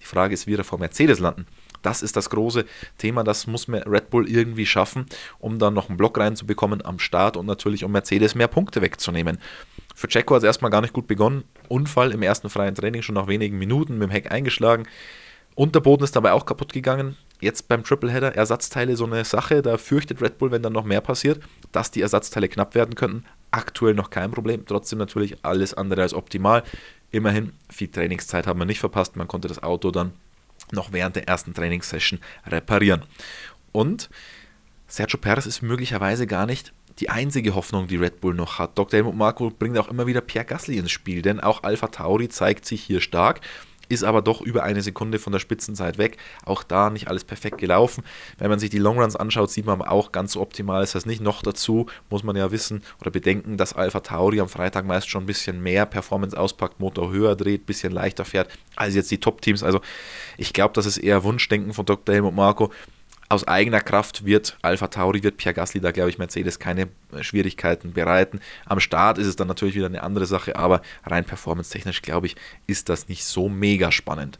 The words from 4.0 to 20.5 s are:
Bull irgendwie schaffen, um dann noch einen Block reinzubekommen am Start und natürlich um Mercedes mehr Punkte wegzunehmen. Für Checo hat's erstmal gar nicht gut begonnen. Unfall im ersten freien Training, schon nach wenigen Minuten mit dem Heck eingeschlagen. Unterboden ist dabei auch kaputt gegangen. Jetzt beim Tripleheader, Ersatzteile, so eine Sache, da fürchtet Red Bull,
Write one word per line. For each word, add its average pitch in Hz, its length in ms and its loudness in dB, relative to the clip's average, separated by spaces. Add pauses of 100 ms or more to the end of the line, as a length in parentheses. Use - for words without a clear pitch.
Bull 120 180 4
irgendwie 113 380 2
schaffen, 127 400 2 (320)
um 110 220 -4
dann 104 140 4
noch 98 140 0
einen 92 100 -4
Block 113 200 4
reinzubekommen 104 680 0
am 90 140 -8
Start 95 380 2
und 87 100 -6
natürlich 101 380 -2
um 101 80 -2
Mercedes 101 420 2
mehr 120 140 2
Punkte 165 320 0
wegzunehmen. 85 580 -2 (560)
Für - 140 -6
Checo - 260 4
hat's 117 100 6
erstmal 110 280 2
gar 104 80 6
nicht 113 140 0
gut 120 120 -4
begonnen. 110 380 2 (240)
Unfall 131 420 2
im 101 120 -2
ersten 101 260 0
freien 98 260 0
Training, 113 280 -4
schon 110 120 -4
nach 98 140 0
wenigen 101 300 0
Minuten 123 400 0
mit 104 100 0
dem - 20 -6
Heck 101 220 -2
eingeschlagen. 117 560 2 (640)
Unterboden 139 480 6
ist 139 140 2
dabei 104 160 6
auch 104 120 6
kaputt - 280 -4
gegangen. 135 440 -2 (240)
Jetzt - 280 -2
beim 113 160 2
Tripleheader, 127 500 0
Ersatzteile, 117 600 0
so 117 80 0
eine 113 200 -2
Sache, 143 380 2
da 117 140 2
fürchtet 147 440 0
Red - 180 0
Bull, 131 120 2